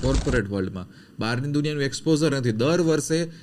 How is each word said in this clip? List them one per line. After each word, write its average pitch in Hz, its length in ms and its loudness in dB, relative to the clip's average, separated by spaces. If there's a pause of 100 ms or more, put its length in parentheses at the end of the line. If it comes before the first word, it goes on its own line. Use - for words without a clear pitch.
કોર્પોરેટ 123 480 2
વર્લ્ડમાં. 95 380 -4 (320)
બહારની 120 320 -2
દુનિયાનું 147 320 -2
એક્સપોઝર 147 540 2
નથી. 123 140 0
દર 143 300 2
વર્ષે 160 500 0 (120)